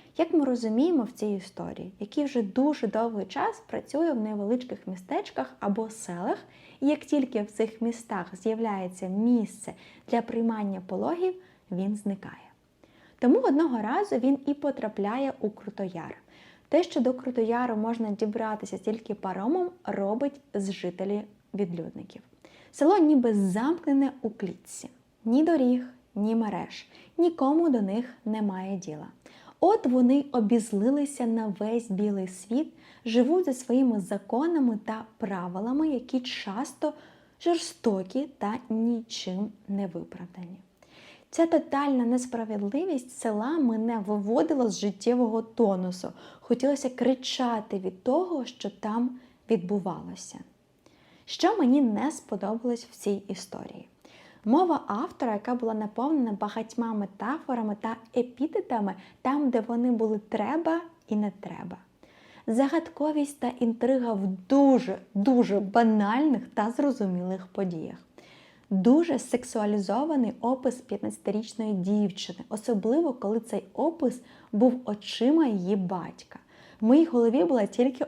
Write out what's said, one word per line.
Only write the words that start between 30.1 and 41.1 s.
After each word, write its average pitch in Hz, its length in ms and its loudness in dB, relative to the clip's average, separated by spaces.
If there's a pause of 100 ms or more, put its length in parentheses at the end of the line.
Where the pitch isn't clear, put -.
обізлилися 240 920 2
на 220 320 -2
весь 226 320 -2
білий 196 380 0
світ, 240 440 -4 (320)
живуть 254 400 4
за 285 100 0
своїми 247 460 2
законами 240 840 0
та 220 200 -8 (140)
правилами, 202 680 -2
які 254 320 -2
часто 254 720 -6 (480)
жорстокі 254 880 -2 (100)
та 208 160 -4 (140)
нічим 220 840 -4 (160)
не 196 180 -4
виправдані. 175 720 -14 (720)